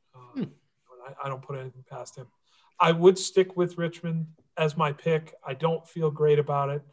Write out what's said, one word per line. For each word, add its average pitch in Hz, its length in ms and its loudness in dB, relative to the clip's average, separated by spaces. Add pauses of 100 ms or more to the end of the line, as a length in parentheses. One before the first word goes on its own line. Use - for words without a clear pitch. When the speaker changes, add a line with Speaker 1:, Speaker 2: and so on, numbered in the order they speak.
(140)
Speaker 1:
Uh, 131 40 -20 (160)
Speaker 2:
Hmm. 262 100 -4 (600)
Speaker 1:
I, 139 200 -12
I - 20 -6
don't 135 140 -8
put 135 160 -10
anything 131 280 -16
past 127 300 -16
him. 127 100 -16 (540)
I 165 120 6
would 180 260 8
stick 185 400 0
with 175 180 -2
Richmond 165 500 -4 (300)
as 156 180 0
my 151 180 0
pick. 156 420 -2 (120)
I 143 60 -8
don't 160 340 -4
feel 160 240 -4
great 147 280 2
about 143 320 0
it. 143 120 -6 (100)